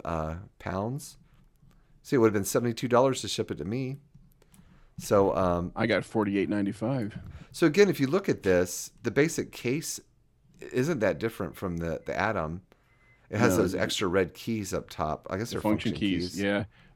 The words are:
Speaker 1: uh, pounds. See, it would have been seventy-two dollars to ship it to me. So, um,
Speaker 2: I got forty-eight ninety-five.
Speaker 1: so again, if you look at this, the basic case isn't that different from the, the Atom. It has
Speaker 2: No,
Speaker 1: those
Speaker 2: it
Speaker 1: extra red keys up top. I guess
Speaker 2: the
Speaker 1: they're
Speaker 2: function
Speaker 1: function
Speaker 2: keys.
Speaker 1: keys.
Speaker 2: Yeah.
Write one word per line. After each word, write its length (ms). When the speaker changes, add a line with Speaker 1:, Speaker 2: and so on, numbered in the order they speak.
Speaker 1:
uh, 300
pounds. 600
See, 140
it 20
would 80
have 80
been 100
seventy-two 440
dollars 340
to 60
ship 220
it 80
to 60
me. 340
So, 380
um, 400
Speaker 2:
I 100
got 180
forty-eight 440
ninety-five. 720
Speaker 1:
so 140
again, 220
if 120
you 80
look 200
at 140
this, 480
the 80
basic 400
case 480
isn't 280
that 180
different 380
from 220
the, 280
the 120
Atom. 440
It 100
has 180
Speaker 2:
No, 60
Speaker 1:
those 120
Speaker 2:
it 60
Speaker 1:
extra 280
red 260
keys 380
up 160
top. 400
I 80
guess 140
Speaker 2:
the 40
Speaker 1:
they're 80
Speaker 2:
function 300
Speaker 1:
function 160
Speaker 2:
keys. 220
Speaker 1:
keys. 100
Speaker 2:
Yeah. 240